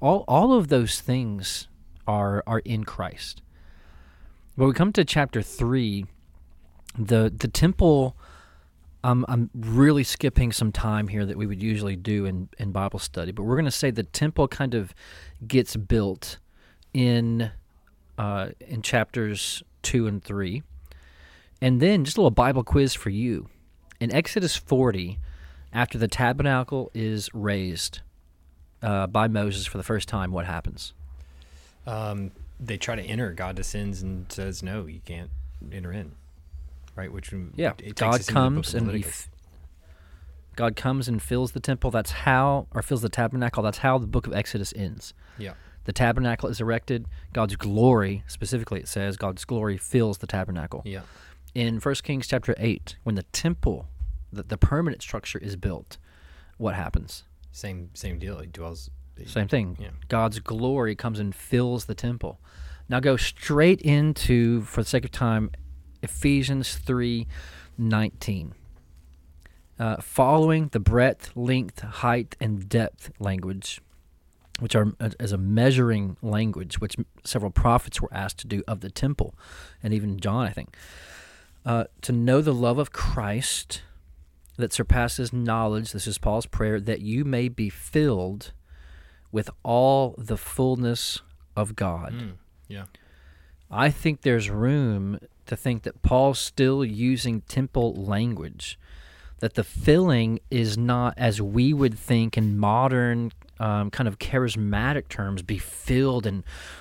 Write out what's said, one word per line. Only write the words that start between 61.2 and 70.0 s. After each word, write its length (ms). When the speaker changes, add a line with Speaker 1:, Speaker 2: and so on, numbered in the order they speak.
Speaker 1:
fills 520
the 100
temple. 460
Now 100
go 160
straight 640
into, 800
for 200
the 60
sake 160
of 60
time, 400
Ephesians 760
three 500
nineteen. 760
Uh, 200
following 720